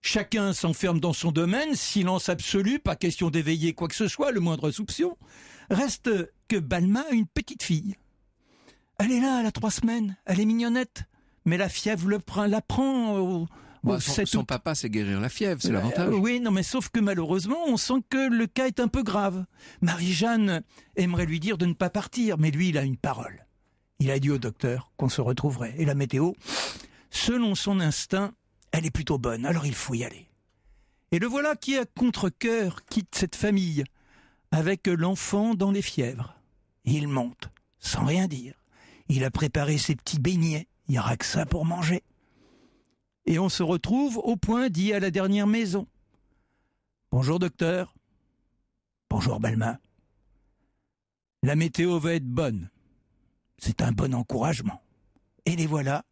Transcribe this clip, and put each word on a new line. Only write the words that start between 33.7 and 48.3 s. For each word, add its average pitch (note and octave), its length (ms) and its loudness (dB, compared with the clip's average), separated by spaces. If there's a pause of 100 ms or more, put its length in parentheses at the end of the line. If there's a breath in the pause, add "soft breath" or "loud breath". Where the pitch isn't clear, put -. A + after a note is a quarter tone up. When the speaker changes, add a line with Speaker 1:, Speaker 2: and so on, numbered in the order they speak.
Speaker 1:
avec D#3+ 360 2
l'enfant G3 680 2
dans G3 160 2
les G3 100 2
fièvres. B2 540 -4 (480)
Il D3 240 2
monte, B2+ 420 -4 (300)
sans - 260 -4
rien F3+ 220 2
dire. C3+ 280 -8 (520 loud breath)
Il C3 160 2
a C3 80 0
préparé D3+ 460 0
ses D3 180 0
petits - 240 -4
beignets, D#3+ 480 0 (200)
il D3+ 40 0
n'y B2 80 2
aura A2+ 160 0
que - 100 -6
ça D#3+ 200 0
pour D#3 200 0
manger. E3+ 380 0 (1200 soft breath)
Et D#3+ 140 2
on F#3+ 80 2
se F3+ 160 0
retrouve A3+ 540 0
au A#3 180 0
point A#3+ 340 0
dit F#3+ 240 0
à G3+ 60 0
la F#3+ 120 0
dernière G3 360 2
maison. « G#3 400 0 (1200)
Bonjour, C3 280 2
docteur. F3 560 -2 (1120)